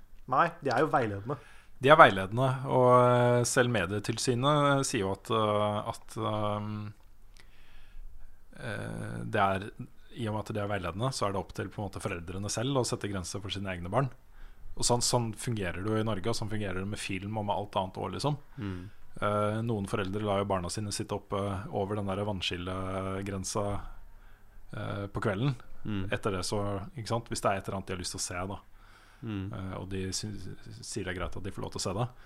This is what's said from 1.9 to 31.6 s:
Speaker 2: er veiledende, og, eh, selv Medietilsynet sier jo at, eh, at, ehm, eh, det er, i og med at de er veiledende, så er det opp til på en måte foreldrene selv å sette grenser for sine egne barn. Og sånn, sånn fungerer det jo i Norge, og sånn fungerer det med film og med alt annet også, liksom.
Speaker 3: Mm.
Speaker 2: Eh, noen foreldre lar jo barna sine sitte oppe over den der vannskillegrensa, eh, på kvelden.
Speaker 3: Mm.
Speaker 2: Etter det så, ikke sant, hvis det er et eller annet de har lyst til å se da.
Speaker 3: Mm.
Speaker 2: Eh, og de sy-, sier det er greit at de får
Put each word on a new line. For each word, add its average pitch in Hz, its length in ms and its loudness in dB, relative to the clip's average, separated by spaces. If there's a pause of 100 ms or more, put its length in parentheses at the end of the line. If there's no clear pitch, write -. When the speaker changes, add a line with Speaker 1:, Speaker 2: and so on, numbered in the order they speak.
Speaker 2:
er 160 60 10
veiledende, 110 480 10 (260)
og, 123 200 8 (120)
eh, 123 400 6
selv 123 300 4
Medietilsynet 127 1120 2
sier 110 160 0
jo 95 100 2
at, - 160 -8
eh, 104 640 2
at, - 260 -8
ehm, 107 600 0 (1800)
eh, 110 680 -6
det 110 180 2
er, 98 240 2 (500)
i 110 120 -2
og 107 80 -2
med 104 100 -2
at - 80 -6
de 101 80 0
er 101 80 -2
veiledende, 98 420 -2
så 110 140 -2
er 98 80 0
det 95 80 0
opp - 100 -10
til 101 160 -6
på - 140 -8
en 98 80 -4
måte 98 100 -10
foreldrene 92 520 -4
selv 131 280 0
å 117 80 4
sette 107 220 -2
grenser 95 340 -6
for 95 80 -6
sine 98 220 -4
egne 87 180 -6
barn. 127 160 2 (680)
Og - 80 0
sånn, 120 200 4
sånn 120 320 2
fungerer 92 480 -2
det 107 80 0
jo 110 80 2
i 107 60 2
Norge, 107 260 0
og - 60 0
sånn 107 140 -2
fungerer 95 280 -2
det 101 80 -2
med 101 120 -4
film 101 400 -4
og 101 80 -2
med 98 80 2
alt 101 240 -4
annet 95 200 -4
også, 98 140 -2
liksom. 139 240 0 (180)
Speaker 3:
Mm. 98 220 -4 (380)
Speaker 2:
Eh, 104 480 2
noen 107 240 0
foreldre 104 360 0
lar 101 180 4
jo 101 60 0
barna 90 240 0
sine 104 200 -4
sitte 104 240 -4
oppe 98 240 -4 (320)
over 104 240 -2
den 98 120 -2
der 98 160 0
vannskillegrensa, 95 1400 -2 (1040)
eh, 104 400 -6
på 101 120 -4
kvelden. 117 300 2 (300)
Speaker 3:
Mm. 98 280 -2
Speaker 2:
Etter 104 260 0
det 101 60 -2
så, 104 180 0 (340)
ikke 101 160 -8
sant, 117 160 -2
hvis 117 120 -4
det 110 120 4
er 95 80 0
et - 80 -8
eller 98 100 -4
annet 92 140 -8
de 92 40 -4
har 90 60 -6
lyst - 140 -6
til 92 60 -4
å - 40 -4
se 90 260 -4
da. 95 60 -8 (680)
Speaker 3:
Mm. 101 220 -4 (100)
Speaker 2:
Eh, 95 220 -6
og 95 100 -8
de 95 140 -4 (100)
sy-, - 160 -4 (560)
sier 95 220 -6
det 90 80 -4
er 90 80 -4
greit 85 160 -4
at 92 40 -6
de 95 80 -6
får - 140 -6